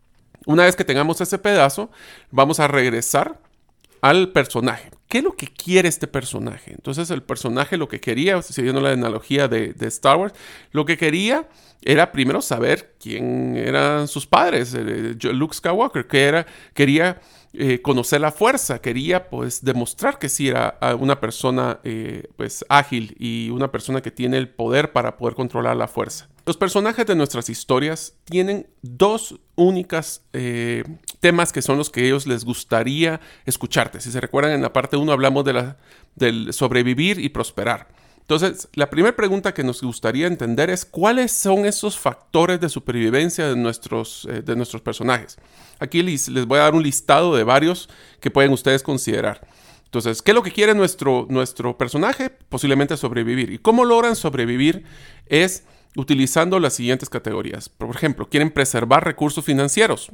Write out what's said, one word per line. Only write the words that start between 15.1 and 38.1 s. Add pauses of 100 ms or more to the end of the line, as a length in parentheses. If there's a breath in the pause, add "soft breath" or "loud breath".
yo-,
Luke
Skywalker,
que
era, (280 loud breath)
quería, (340 soft breath)
eh,
conocer
la
fuerza,
quería,
pues,
demostrar
que
sí
era,
ah,
una
persona,
eh,
pues,
ágil
y
una
persona
que
tiene
el
poder
para
poder
controlar
la
fuerza. (180)
Los
personajes
de
nuestras
historias (100)
tienen (160)
dos (160)
únicas, (100)
eh, (380)
temas
que
son
los
que
ellos
les
gustaría (240 loud breath)
escucharte.
Si
se
recuerdan,
en
la
parte
uno
hablamos
de
la, (400 soft breath)
del
sobrevivir
y
prosperar. (320 soft breath)